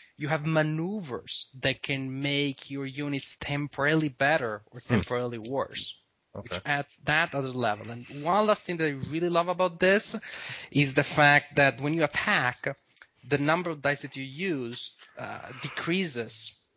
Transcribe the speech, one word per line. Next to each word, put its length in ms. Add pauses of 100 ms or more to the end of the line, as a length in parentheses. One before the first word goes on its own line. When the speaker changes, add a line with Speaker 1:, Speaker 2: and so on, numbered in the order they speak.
(160)
Speaker 1:
you 120
have 180
maneuvers 1000 (120)
that 220
can 380
make 500
your 160
units 520
temporarily 720
better 540 (100)
or 80
Speaker 2:
Hmm. 140
Speaker 1:
temporarily 440
worse, 600 (340)
which 200
Speaker 2:
Okay. 120
Speaker 1:
adds 400
that 300
other 180
level. 380
And 140 (200)
one 220
last 200
thing 120
that 80
I 240
really 200
love 180
about 320
this 360 (540)
is 240
the 100
fact 520
that 240
when 140
you 100
attack, 600 (600)
the 120
number 320
of 100
dice 220
that 140
you 80
use, 720 (200)
uh, 360 (100)
decreases 920 (240)